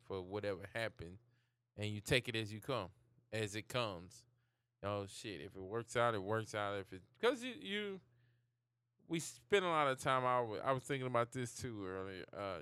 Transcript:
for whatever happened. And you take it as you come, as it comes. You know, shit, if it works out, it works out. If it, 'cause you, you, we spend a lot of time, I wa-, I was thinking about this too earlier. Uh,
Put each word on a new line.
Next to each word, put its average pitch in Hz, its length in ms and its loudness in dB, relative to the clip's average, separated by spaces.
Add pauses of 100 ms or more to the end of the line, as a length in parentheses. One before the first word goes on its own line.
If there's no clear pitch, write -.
for 95 160 -4
whatever 98 420 -2 (120)
happened. 104 440 -4 (580)
And 107 140 -2
you 104 100 -4
take 127 280 2
it 113 80 -4
as 107 160 -2
you 110 80 -8
come, 110 280 -4 (440)
as 107 220 -2
it 107 140 -6
comes. 98 560 -4 (580)
You 98 60 -2
know, 101 180 -2
shit, 98 360 -8
if 95 140 -10
it 95 60 -10
works 113 340 -4
out, 117 180 6
it 98 80 0
works 107 320 0
out. 101 240 0
If 95 140 -8
it, 90 100 -12 (180)
'cause 233 220 2
you, 247 180 -6
you, 196 400 -4 (1080)
we 165 120 0
spend - 440 2
a 180 40 4
lot 156 200 6
of 131 120 4
time, 131 240 4
I 123 160 6
wa-, 107 240 0
I 135 80 4
was 127 100 2
thinking 131 240 -2
about 120 260 4
this 127 220 -4
too 107 320 -6
earlier. 95 380 -4 (120)
Uh, 95 260 -4